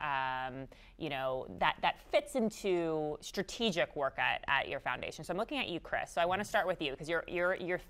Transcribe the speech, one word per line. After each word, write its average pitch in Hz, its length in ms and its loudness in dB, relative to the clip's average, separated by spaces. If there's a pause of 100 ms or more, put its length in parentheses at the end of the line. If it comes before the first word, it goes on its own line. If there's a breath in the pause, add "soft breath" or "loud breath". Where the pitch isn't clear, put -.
um, 131 640 -2 (300 loud breath)
you 160 100 -4
know, 135 400 -2 (100)
that, - 240 4
that - 200 2 (100)
fits 294 240 2
into 170 880 2
strategic 185 720 0
work 139 220 2
at, 127 300 2
at 139 200 4
your 135 140 -4
foundation. 156 420 -4
So - 80 -4
I'm 175 60 0
looking 233 200 -2
at 247 120 -2
you, 165 100 -4
Chris. - 320 -4
So - 80 0
I 170 60 4
wanna 185 180 0
start 196 240 0
with 175 140 -2
you, 139 140 0
'cause 147 120 -8
you're, 165 200 0
you're, 175 280 2
you're 175 240 -2 (100)